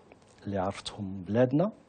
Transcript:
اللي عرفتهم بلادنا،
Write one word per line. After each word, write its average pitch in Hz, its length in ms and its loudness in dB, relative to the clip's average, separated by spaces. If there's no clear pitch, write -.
اللي 98 120 -2
عرفتهم 98 640 -6
بلادنا، 127 480 4